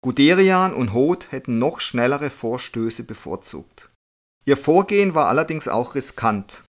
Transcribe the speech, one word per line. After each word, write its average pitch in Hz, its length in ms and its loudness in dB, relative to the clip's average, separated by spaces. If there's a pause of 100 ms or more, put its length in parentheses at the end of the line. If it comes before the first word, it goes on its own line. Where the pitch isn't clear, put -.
Guderian 185 720 4
und 117 200 -2
Hoth 151 360 0
hätten 131 280 -4
noch 131 200 0
schnellere 135 520 -2
Vorstöße 113 760 -6
bevorzugt. - 840 -12 (560)
Ihr 135 100 4
Vorgehen 185 580 2
war 147 140 2
allerdings 151 400 0
auch 120 260 -4
riskant. 110 720 -4 (120)